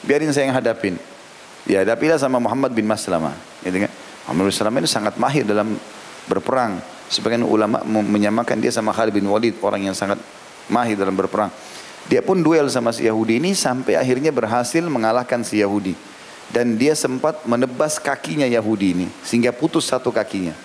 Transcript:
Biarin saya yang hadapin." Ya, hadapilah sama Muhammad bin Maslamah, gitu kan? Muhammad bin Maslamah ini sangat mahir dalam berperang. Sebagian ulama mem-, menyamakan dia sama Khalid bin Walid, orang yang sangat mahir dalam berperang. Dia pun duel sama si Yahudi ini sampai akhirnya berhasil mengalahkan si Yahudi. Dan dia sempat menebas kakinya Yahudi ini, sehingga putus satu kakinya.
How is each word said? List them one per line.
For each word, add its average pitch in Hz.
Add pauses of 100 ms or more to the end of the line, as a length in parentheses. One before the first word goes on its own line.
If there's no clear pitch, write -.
Biarin 151
saya 135
yang 127
hadapin." 107 (640)
Ya, 98
hadapilah 127
sama 131
Muhammad 120
bin 107
Maslamah, 87 (320)
gitu 92
kan? - (360)
Muhammad 82
bin 98
Maslamah 110
ini 117
sangat 107
mahir 127
dalam 104 (480)
berperang. 117 (320)
Sebagian 117
ulama 107
mem-, 107
menyamakan 107
dia 120
sama 110
Khalid 107
bin 98
Walid, 110
orang 98
yang 92
sangat 98 (480)
mahir 117
dalam 95
berperang. 95 (560)
Dia -
pun 185
duel 151
sama 117
si -
Yahudi 113
ini 185
sampai 127
akhirnya 127
berhasil 123
mengalahkan 123
si 107
Yahudi. 98 (560)
Dan 120
dia 143
sempat 131
menebas 127
kakinya 147
Yahudi 107
ini, 90 (180)
sehingga 120
putus 160
satu 127
kakinya. 98 (120)